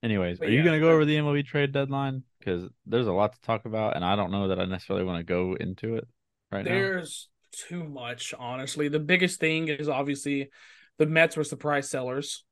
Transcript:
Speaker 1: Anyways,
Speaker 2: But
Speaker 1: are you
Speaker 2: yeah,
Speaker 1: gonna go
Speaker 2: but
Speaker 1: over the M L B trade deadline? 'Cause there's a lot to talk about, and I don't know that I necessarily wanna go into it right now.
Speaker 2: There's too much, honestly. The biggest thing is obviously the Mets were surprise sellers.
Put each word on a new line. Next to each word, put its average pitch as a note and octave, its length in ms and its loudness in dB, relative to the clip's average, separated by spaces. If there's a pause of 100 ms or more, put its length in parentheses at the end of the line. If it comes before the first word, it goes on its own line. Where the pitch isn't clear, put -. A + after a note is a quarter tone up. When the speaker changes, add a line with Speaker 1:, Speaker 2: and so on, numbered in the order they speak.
Speaker 1:
Anyways, F#2+ 360 0
Speaker 2:
But - 100 -2
Speaker 1:
are - 20 4
you A#2 80 6
Speaker 2:
yeah, D#3 60 6
Speaker 1:
gonna D#3 160 6
go D#3+ 80 6
Speaker 2:
but E3 60 8
Speaker 1:
over D#3 100 6
the D3+ 120 2
M D3+ 100 2
L C#3+ 80 2
B C#3+ 80 2
trade C#3+ 300 0
deadline? C#3 500 -2 (180)
'Cause F2+ 280 -4 (180)
there's A2+ 220 2
a F#2+ 40 2
lot G2+ 200 2
to - 80 -20
talk A2+ 240 -2
about, A2 320 -2
and E2+ 80 -2
I F#2 100 4
don't G2+ 160 0
know G2 180 0
that F#2 120 0
I F#2 40 0
necessarily F#2 400 -4
wanna E2+ 200 -4
go F2+ 300 0
into A2 420 -6
it - 100 -8 (460)
right G2 120 -6
now. F3 60 -4
Speaker 2:
There's F#3+ 580 -4 (220)
too - 320 -12
much, B2 520 -10
honestly. C3 540 -4
The D3+ 120 0
biggest F3+ 400 2
thing D#3+ 280 0
is D3 200 -2
obviously C#3 640 -2 (480)
the D#3 80 4
Mets D#3+ 300 4
were D#3+ 60 0
surprise C#3+ 480 -2
sellers. C3 600 -6